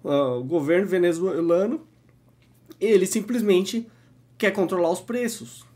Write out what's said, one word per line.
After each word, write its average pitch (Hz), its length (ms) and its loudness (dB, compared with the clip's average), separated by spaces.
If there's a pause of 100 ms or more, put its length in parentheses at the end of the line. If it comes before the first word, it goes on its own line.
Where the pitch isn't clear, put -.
ah, 139 300 0
o 123 80 -4
governo 170 460 0
venezuelano, 175 960 0 (920)
ele 196 260 4
simplesmente 208 800 0 (480)
quer 202 140 0
controlar 180 400 0
os 180 100 -2
preços. - 640 -8 (120)